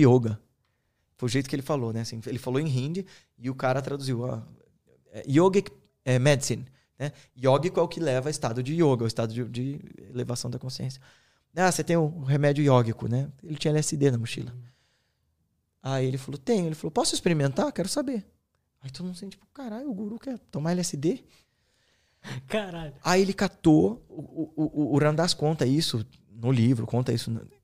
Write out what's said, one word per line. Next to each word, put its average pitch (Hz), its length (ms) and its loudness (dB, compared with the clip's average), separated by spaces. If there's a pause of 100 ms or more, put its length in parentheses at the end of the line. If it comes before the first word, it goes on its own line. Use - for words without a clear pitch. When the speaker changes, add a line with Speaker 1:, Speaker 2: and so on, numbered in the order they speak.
Speaker 1:
yoga." 120 340 6 (760)
Foi 127 120 -4
o - 20 -2
jeito 135 180 0
que - 60 -6
ele 135 80 -4
falou, 131 300 -2
né? 113 80 -4
Assim, 113 260 -10
ele 120 120 -6
falou 131 220 -2
em 160 80 -2
hindi 151 380 -2 (320)
e 120 100 -10
o 139 60 -4
cara 131 260 -2
traduziu, 135 420 -4
ó, 123 180 -6 (720)
é, 107 160 -14
yogic, 185 420 4 (340)
é, 127 140 2
medicine, 131 480 2 (320)
né? 147 140 -8 (240)
Yógico 147 440 2
é - 20 6
o 165 60 0
que 170 120 -12
leva 131 280 0
a - 20 0
estado 123 320 -4
de 139 120 -4
yoga, 135 300 4
o - 20 2
estado 113 260 -2
de, 120 120 -4
de 123 360 -6 (300)
elevação 123 400 -6
da 123 80 -6
consciência. 131 420 -8 (560)
"Ah, 180 140 2
você 160 120 0
tem 170 140 2
o 160 280 0
remédio 143 380 2
yógico, 120 460 4
né?" 135 200 -2 (140)
Ele 156 140 -10
tinha 151 160 -2
L 151 60 4
S 156 180 0
D 139 140 4
na 120 80 2
mochila. 120 340 -6
Speaker 2:
Hum. 123 100 -16 (1200)
Speaker 1:
Aí 131 240 -2
ele 131 120 -2
falou, 143 200 -10
"Tenho." 196 280 0
Ele 160 80 -4
falou, 160 160 -8
"Posso - 240 0
experimentar? 165 580 2
Quero 196 160 -4
saber." 262 380 -4 (540)
Aí 131 100 -14
todo 175 160 -10
mundo 180 100 -8
assim, 196 120 -14
tipo, - 260 -20
"Caralho, 262 360 -10
o 214 40 -6
guru 214 240 -8
quer 254 200 -8 (120)
tomar 156 220 -2
L 180 80 0
S 165 160 -4
D?" 165 280 -2 (1200)
Speaker 2:
Caralho. 170 540 -6
Speaker 1:
Aí 185 200 4
ele 196 100 0
catou, 185 760 2
o, - 120 -14
o, 156 360 -10
o, 147 380 0
o 143 40 4
Ram 151 160 4
Dass 170 200 0
conta 151 300 0
isso 127 400 0 (260)
no 117 200 -2
livro, 117 360 4
conta 123 260 -2
isso, 117 180 -4
no, 113 160 -6 (180)